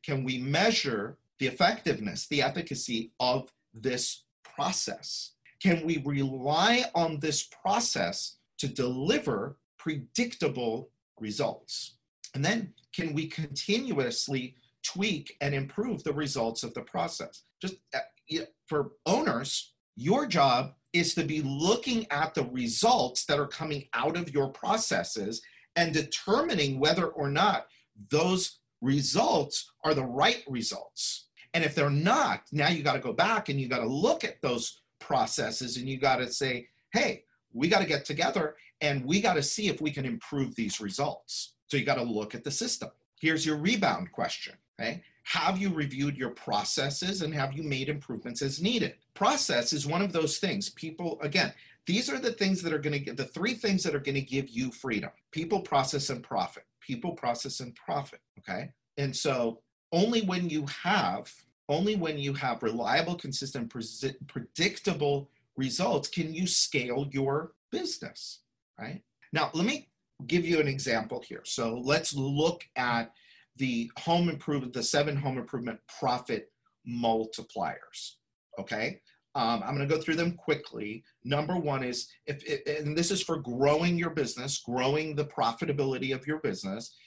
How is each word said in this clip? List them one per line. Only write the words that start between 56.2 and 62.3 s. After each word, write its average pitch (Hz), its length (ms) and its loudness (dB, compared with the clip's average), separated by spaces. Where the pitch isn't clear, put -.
profit. - 420 -4
People, 175 320 -6
process, 127 480 -4
and 120 160 -10
profit, 143 440 -6
okay? - 340 -8
And 139 180 -2
so 123 460 0
only 220 300 4
when 180 260 0
you 151 180 -2
have, 151 480 2
only 190 260 2
when 160 240 0
you 139 140 -2